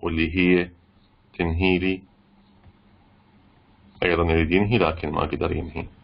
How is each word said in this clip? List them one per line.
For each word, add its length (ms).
واللي 360
هي 320
تنهي 420
لي، 220
أيضًا 200
يريد 280
ينهي 260
لكن 340
ما 100
قدر 300
ينهي 360